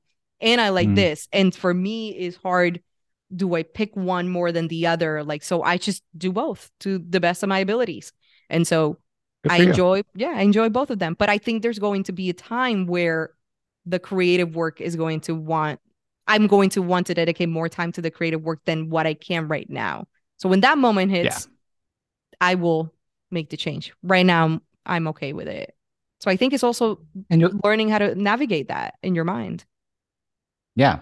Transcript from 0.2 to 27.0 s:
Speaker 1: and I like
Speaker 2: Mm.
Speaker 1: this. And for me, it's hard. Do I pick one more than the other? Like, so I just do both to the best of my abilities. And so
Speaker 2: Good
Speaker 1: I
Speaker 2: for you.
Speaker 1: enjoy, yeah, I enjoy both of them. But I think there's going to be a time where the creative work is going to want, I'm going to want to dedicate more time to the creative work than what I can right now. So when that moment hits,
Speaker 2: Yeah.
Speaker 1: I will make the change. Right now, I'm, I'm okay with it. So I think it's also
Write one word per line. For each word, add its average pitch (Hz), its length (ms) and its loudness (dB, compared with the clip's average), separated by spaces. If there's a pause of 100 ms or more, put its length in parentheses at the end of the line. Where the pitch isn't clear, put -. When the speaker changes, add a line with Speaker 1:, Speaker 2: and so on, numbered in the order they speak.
Speaker 1:
and 233 200 2
I 214 80 2
like 185 200 2
Speaker 2:
Mm. - 60 2
Speaker 1:
this. 170 380 0
And 185 200 4
for 180 200 -2
me, 208 420 -4
it's 180 220 -8
hard. 180 440 0 (540)
Do 175 200 -2
I 165 80 -2
pick 214 320 -6
one 180 340 -2
more 175 220 -2
than 165 180 -2
the 165 180 -2
other? 160 360 0
Like, 151 200 -8
so 170 200 -2
I 175 140 2
just 190 240 -6 (160)
do 185 140 -4
both 226 400 -6 (100)
to 196 180 -4
the 175 200 -2
best 175 240 0
of 196 60 -2
my 190 100 0
abilities. 202 540 -4 (360)
And 165 180 2
so 160 320 0 (440)
Speaker 2:
Good 175 80 0
Speaker 1:
I 175 60 4
Speaker 2:
for 170 60 8
you. 185 60 8
Speaker 1:
enjoy, 185 320 4 (140)
yeah, 269 200 -4
I 202 80 -2
enjoy 208 260 4
both 254 220 -2
of 214 80 -4
them. 160 200 -2
But 208 100 2
I 208 80 2
think 226 240 -4
there's 226 180 -4
going 196 240 -2
to 190 100 -8
be 180 160 -4
a 175 40 -4
time 226 540 -2
where 170 440 0 (540)
the 180 140 -2
creative 180 560 2
work 165 240 -4
is 170 160 -4
going 160 260 -2
to 165 140 -4
want, 156 460 -4 (440)
I'm 214 220 4
going 196 220 6
to 190 120 0
want 180 260 0
to 185 60 -6
dedicate 170 360 0
more 165 180 -2
time 170 260 -4
to 180 80 -8
the 165 100 -4
creative 160 300 -4
work 160 220 -6
than 160 260 -4
what 160 160 0
I 156 80 0
can 160 360 -4
right - 200 -6
now. 104 360 -6 (320)
So - 100 -4
when 190 140 4
that 294 160 4
moment 208 340 2
hits, 175 140 0
Speaker 2:
Yeah. - 260 -6 (880)
Speaker 1:
I 180 160 4
will 165 380 0 (380)
make 165 180 -6
the 156 80 -10
change. - 340 -8 (100)
Right 185 240 4
now, 170 200 6
I'm, 160 160 0 (240)
I'm 170 240 -2
okay 147 240 -8
with - 160 -10
it. - 260 -12 (460)
So 196 100 0
I 185 60 2
think 254 160 2
it's 262 100 0
also 233 380 0 (280)